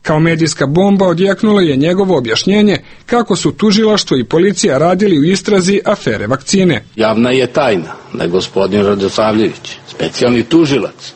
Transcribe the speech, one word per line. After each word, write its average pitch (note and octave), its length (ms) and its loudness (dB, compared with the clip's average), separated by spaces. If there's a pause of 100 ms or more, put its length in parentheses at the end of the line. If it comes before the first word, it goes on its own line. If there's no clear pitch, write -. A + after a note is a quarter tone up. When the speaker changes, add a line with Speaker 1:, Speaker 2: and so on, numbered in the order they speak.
Speaker 1:
Kao D#3 180 0
medijska D#3+ 480 0
bomba F#3+ 400 2
odjeknulo G3 540 2
je D3+ 160 2
njegovo F3+ 400 0
objašnjenje F#3 600 0 (280)
kako A#3 300 -2
su - 160 -2
tužilaštvo G#3 680 0
i B2 60 -2
policija F3 540 0
radili F3+ 420 2
u C3+ 40 2
istrazi F#3+ 600 0
afere G#2 420 -4
vakcine. C#3 560 0 (120)
Speaker 2:
Javna A2 360 0
je B2+ 160 2
tajna A#2 460 -2 (200)
da - 100 -6
je F2 60 -4
gospodin F#2+ 560 -2
Radosavljević, G#2 920 -2 (100)
specijalni A#2+ 560 -2
tužilac C3+ 720 0